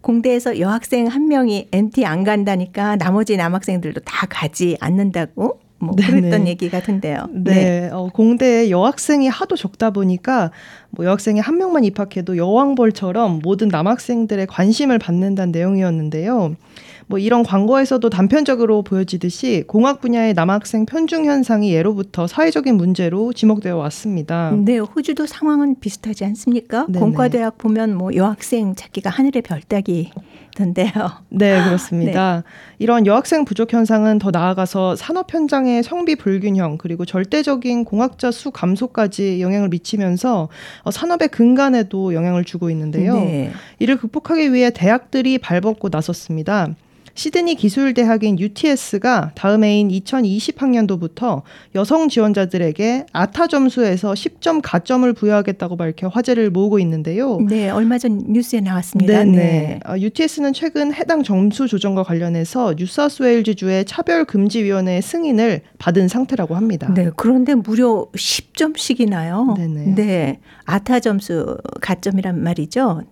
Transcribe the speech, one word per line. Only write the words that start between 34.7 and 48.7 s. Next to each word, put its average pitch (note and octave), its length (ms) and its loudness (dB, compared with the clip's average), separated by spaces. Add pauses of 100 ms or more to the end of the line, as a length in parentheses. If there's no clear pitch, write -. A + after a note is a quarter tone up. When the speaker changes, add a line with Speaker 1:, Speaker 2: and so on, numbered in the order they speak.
Speaker 2:
산업 F#4 380 -6
현장의 C4+ 480 0
성비 F4 340 -2
불균형, F#3+ 640 -2
그리고 E3 260 -6
절대적인 A#3+ 800 -2
공학자 A#3+ 460 -2
수 B3 220 -8
감소까지 G3 880 -2
영향을 G3 260 0
미치면서, F3+ 800 -2 (360)
어, G#3+ 60 -4
산업의 E4 380 -2
근간에도 A#3 840 2
영향을 F3 300 0
주고 E3+ 260 -6
있는데요. D#3+ 460 0
Speaker 1:
네. D#3+ 360 -2 (280)
Speaker 2:
이를 B3+ 180 2
극복하기 D4+ 560 -2
위해 B3 160 4
대학들이 B3 680 0
발벗고 G3 520 -2
나섰습니다. D#3+ 800 -2 (460)
시드니 E4+ 420 -2
기술대학인 A3+ 840 2
유티에스가 G#3 960 -2